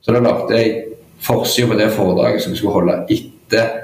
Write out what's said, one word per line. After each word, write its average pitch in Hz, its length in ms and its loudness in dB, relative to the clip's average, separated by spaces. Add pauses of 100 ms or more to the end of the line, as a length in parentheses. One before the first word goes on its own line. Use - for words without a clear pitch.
Så - 80 2
da 123 80 4
lagde 110 380 0
jeg 113 160 0 (500)
forsiden 120 460 0
på 104 80 0
det 107 160 2
foredraget 90 480 2
som 92 100 -4
vi - 80 -6
skulle 98 160 0
holde 87 220 2 (100)
etter - 640 -2 (100)